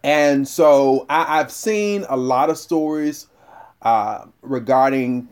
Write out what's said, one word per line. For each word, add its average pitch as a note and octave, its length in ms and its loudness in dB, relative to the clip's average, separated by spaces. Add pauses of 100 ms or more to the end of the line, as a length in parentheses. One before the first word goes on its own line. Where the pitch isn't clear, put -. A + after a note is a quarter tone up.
And C#3+ 420 2
so C#3 640 4
I, D#3 320 0
I've C#3+ 100 -6
seen G#3 580 -4
a C3+ 80 -4
lot C3 340 0
of D#3+ 80 -4
stories, D3+ 680 -4 (560)
uh, G#2+ 440 -2 (160)
regarding C3 880 0